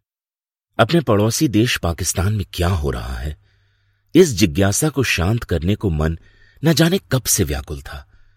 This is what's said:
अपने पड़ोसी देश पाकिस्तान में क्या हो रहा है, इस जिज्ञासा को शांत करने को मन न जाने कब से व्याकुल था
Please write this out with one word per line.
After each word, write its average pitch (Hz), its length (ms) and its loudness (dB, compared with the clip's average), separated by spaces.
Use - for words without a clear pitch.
अपने 156 220 2
पड़ोसी 107 480 2
देश 107 280 2
पाकिस्तान 90 580 -2
में 98 180 -4
क्या 87 160 -2
हो 76 220 -2
रहा 60 260 -8
है, 73 220 -10
इस 170 140 8
जिज्ञासा 95 600 0
को 139 140 -2
शांत 107 420 -2
करने 85 300 -2
को 101 160 -2
मन 80 280 0
न 165 80 4
जाने 165 280 2
कब 131 100 0
से - 220 -2
व्याकुल 71 380 -8
था - 260 -16